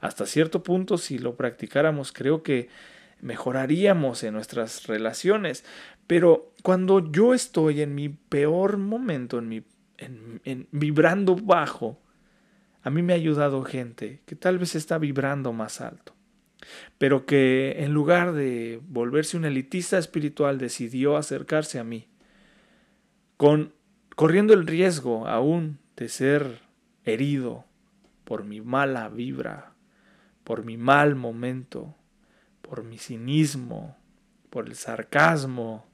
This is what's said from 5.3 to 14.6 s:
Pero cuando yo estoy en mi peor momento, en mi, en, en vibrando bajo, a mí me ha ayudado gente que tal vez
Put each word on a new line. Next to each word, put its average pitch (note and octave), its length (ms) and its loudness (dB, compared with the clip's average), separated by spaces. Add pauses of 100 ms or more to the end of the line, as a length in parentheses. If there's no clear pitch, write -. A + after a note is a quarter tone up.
Pero E3+ 560 4
cuando F#3 480 4
yo A3+ 240 6
estoy D#3 460 0
en C#3+ 120 -4
mi C#3+ 160 -6
peor D#3+ 680 0
momento, G3 600 -4
en A#2 100 -6
mi, A2 160 -8 (360)
en, A#2 440 -16
en C3 280 -10
vibrando E3 640 4
bajo, E3 680 0 (800)
a C3 80 -6
mí D#3+ 140 0
me F3+ 100 2
ha - 20 4
ayudado D3 480 0
gente B2 640 -10
que D#3 100 -14
tal F#3 220 0
vez F3+ 160 -4